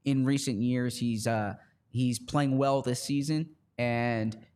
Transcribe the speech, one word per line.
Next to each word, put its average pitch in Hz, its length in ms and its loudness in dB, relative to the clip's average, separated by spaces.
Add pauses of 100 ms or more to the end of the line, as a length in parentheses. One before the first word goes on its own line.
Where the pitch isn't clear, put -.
in 135 200 2
recent 135 340 0
years. 123 380 0
He's, 117 300 -2
uh, 107 260 0 (360)
he's 123 280 0
playing 139 400 0
well 139 240 2
this 123 220 -2
season, 156 460 -2 (280)
and 120 580 0 (200)